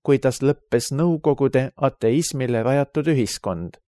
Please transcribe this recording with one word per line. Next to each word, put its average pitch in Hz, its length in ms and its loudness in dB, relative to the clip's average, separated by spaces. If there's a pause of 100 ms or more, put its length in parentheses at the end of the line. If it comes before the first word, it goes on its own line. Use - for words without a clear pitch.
kuidas 135 380 2
lõppes - 520 0
Nõukogude 139 840 0
ateismile 127 880 -2
rajatud 143 500 0
ühiskond. 95 640 -4 (120)